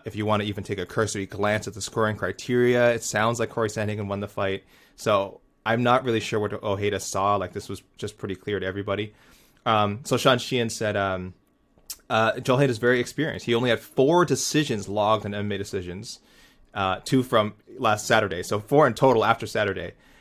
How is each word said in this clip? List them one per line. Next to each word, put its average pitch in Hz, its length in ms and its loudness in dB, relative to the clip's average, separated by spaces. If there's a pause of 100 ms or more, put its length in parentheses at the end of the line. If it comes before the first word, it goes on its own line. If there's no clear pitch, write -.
if 107 100 -10
you 104 100 -4
wanna 104 200 0
even 104 180 -6
take 98 160 -6
a 90 80 -6
cursory 104 400 -2
glance 104 400 -2
at 98 80 -10
the 101 80 -12
scoring 107 340 0
criteria, 120 760 2
it 117 100 -4
sounds 113 380 0
like 113 100 -2
Corey 113 180 -2
Sandhagen 104 380 -4
won 101 140 -4
the 101 80 -6
fight. 98 340 -4 (320)
So 98 460 0 (260)
I'm 113 160 2
not 123 220 4
really 113 160 2
sure 107 180 -2
what 104 240 -4
Ojeda 101 380 -2
saw. 101 340 0
Like, 92 200 -4
this 98 140 -10
was 98 140 -10 (140)
just - 220 -10
pretty 95 180 -6
clear 101 240 -4
to 95 60 -4
everybody. 101 480 -4 (520)
Um, 107 380 2
so 127 120 0
Sean 123 220 4
Sheehan 117 320 -2
said, 107 260 -4
um, 92 380 -4 (760)
uh, 110 300 2
Joel 127 160 2
Ojeda 139 140 4
is 113 80 -4
very 123 220 4
experienced. 127 440 -4
He 120 100 2
only 120 140 2
had 113 120 2
four 165 440 4
decisions 143 640 0
logged 104 380 2
in 101 80 -6
M 104 120 -4
M 104 60 -2
A 98 60 -4
decisions, 98 640 -8 (520)
uh, 95 320 -2
two 131 180 4
from 107 300 2 (240)
last 107 300 0
Saturday. 98 360 2
So 104 180 -2
four 143 260 4
in 117 80 2
total 117 320 4
after 113 200 2
Saturday. 95 460 -2 (280)